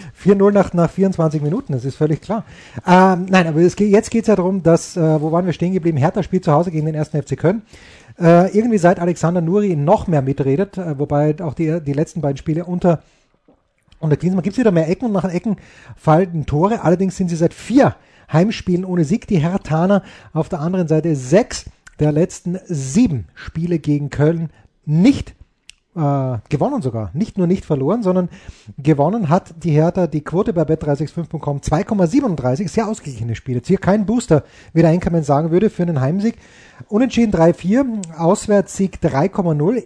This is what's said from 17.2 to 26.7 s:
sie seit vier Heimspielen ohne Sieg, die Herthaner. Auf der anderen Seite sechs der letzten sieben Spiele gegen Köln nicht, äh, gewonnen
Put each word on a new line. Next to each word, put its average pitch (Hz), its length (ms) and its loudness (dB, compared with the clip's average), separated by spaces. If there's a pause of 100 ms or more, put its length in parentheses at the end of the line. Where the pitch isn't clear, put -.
sie 170 60 -4
seit 160 180 0
vier 220 420 2 (380)
Heimspielen 185 520 0
ohne 175 200 0
Sieg, 185 220 -2
die 196 100 0
Herthaner. 175 640 0 (320)
Auf 156 160 -4
der 165 120 -8
anderen 175 260 -2
Seite 156 280 0
sechs 139 500 0 (340)
der 151 120 2
letzten 175 540 -4
sieben 143 720 -2
Spiele 170 420 -6
gegen 147 320 -2
Köln 160 400 0 (340)
nicht, 175 520 2 (600)
äh, 139 420 -2 (120)
gewonnen 208 320 -2